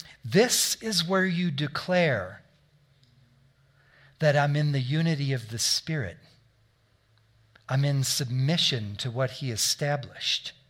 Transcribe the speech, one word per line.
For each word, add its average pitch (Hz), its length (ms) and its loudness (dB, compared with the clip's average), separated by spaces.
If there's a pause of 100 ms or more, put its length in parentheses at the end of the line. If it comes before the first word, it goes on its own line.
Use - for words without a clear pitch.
(240)
This 180 560 2
is 185 260 -2
where 185 180 2
you 175 260 0
declare 139 920 0 (1800)
that 147 160 4
I'm 143 180 4
in 147 160 2
the 139 100 2
unity 143 520 0
of 113 160 -4
the 113 100 -8
Spirit. 127 580 -2 (1500)
I'm 135 160 2
in 139 200 2
submission 127 920 0
to 123 140 -6
what 127 200 0
he 131 200 -8
established. - 1040 -2 (160)